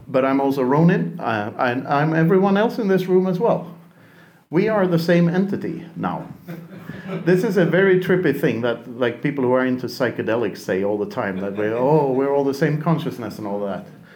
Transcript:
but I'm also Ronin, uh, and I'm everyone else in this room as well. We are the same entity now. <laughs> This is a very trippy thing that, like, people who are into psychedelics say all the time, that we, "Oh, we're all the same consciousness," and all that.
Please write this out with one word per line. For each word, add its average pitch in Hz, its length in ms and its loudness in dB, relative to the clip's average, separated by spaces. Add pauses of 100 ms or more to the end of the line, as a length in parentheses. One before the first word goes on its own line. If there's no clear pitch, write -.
but 131 160 0
I'm 135 160 2
also 139 240 0
Ronin, 160 560 2
uh, 110 400 -4
and 131 300 -2
I'm 147 240 2
everyone 190 460 4
else 220 200 0
in 214 100 -2
this 190 180 2
room 185 200 2
as 185 120 -2
well. 196 360 0 (760)
We 190 180 2
are 208 180 2
the 170 120 2
same 175 320 4
entity 190 560 -2 (100)
now. 87 320 -6 (180)
<laughs> - 800 -12
This 175 180 4
is 202 140 0
a 180 80 4
very 185 360 4
trippy 180 380 2
thing 117 220 0
that, 120 380 -4
like, 120 220 0
people 143 220 -2
who 123 100 2
are 127 140 2
into 127 200 -2
psychedelics 113 720 -2
say 95 260 -2
all 104 140 0
the 101 120 -4
time, 98 300 -4
that 98 160 -6
we, 104 120 -2
"Oh, 135 440 2
we're 139 200 0
all 139 120 2
the 135 100 0
same 151 260 0
consciousness," 123 580 -4
and 107 80 -10
all 101 200 -6
that. 90 200 -8 (300)